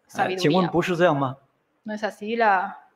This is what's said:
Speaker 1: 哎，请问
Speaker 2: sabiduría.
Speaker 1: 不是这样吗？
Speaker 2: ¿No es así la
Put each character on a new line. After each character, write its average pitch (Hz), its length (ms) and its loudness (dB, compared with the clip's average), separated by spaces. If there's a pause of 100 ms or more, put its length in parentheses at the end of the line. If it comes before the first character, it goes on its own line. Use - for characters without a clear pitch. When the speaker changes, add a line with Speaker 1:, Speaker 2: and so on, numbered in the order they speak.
(160)
Speaker 1:
哎， - 200 -2
请 175 160 2
问 180 140 4
Speaker 2:
sabiduría. 160 60 -2
Speaker 1:
不 165 100 0
是 180 160 -2
这 175 80 4
样 160 100 4
吗？ 135 220 -4 (480)
Speaker 2:
¿No 214 80 -8
es 214 100 -10
así 208 340 -6
la 196 380 0 (200)